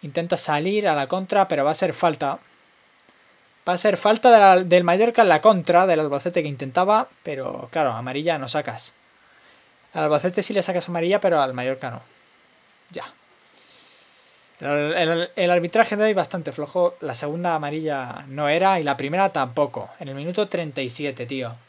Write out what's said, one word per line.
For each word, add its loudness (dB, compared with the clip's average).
Intenta -4
salir -2
a 2
la -4
contra, 0
pero 0
va 2
a -2
ser -2
falta. -2
Va 0
a -2
ser 2
falta 4
de 10
la, 10
del 4
Mallorca 2
en 6
la 6
contra, 4
del 2
Albacete -2
que -6
intentaba, 0
pero -10
claro, 0
amarilla -4
no -8
sacas. -6
Al -2
Albacete 0
sí -6
le 0
sacas -4
amarilla, -2
pero 2
al -2
Mallorca -6
no. -12
Ya. -14
El, -8
el, -2
el 0
arbitraje 2
de 0
hoy 2
bastante -4
flojo. -2
La -8
segunda -4
amarilla -6
no -4
era 2
y -4
la -2
primera 0
tampoco. -4
En -12
el -10
minuto -4
treinta -6
y -6
siete, -8
tío. -8